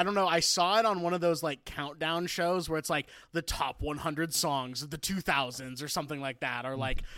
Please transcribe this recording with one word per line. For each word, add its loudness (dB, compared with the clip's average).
I 6
don't 2
know. 4
I 4
saw 4
it 6
on 2
one 2
of 0
those, 2
like, -4
countdown -2
shows 0
where 0
it's, -4
like, 0
the 0
top -4
one -2
hundred -2
songs 0
of -10
the -10
two -4
thousands -2
or -6
something -4
like -6
that, -4
or, -4
like, 0